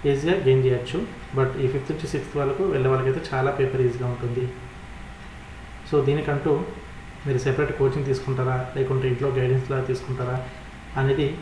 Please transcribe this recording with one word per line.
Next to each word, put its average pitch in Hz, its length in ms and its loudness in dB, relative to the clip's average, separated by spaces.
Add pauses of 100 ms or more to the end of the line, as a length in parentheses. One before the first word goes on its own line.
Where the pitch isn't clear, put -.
ఈజీగా 147 260 2 (100)
గెయిన్ 131 200 6
చేయొచ్చు. 127 320 2 (400)
But 131 140 4 (120)
ఈ 131 100 2
ఫిఫ్త్ 139 200 -2
నుంచి 156 200 -4
సిక్స్త్ 139 260 -4
వాళ్ళకు 139 240 0 (100)
వెళ్ళే 131 200 4
వాళ్ళకైతే 131 360 2
చాలా 131 300 2
పేపర్ 131 260 2
ఈజీగా 123 280 0
ఉంటుంది. 120 300 -2 (1500)
So 147 180 4
దీనికంటూ 147 440 2 (760)
మీరు 127 180 2
సెపరేట్ 139 340 2
కోచింగ్ 135 300 2
తీసుకుంటారా, 127 480 0 (200)
లేకుంటే 131 340 2
ఇంట్లో 131 260 0
గైడెన్స్ 127 360 2
లాగా 131 180 0
తీసుకుంటారా 127 460 -2 (640)
అనేది 135 260 4 (140)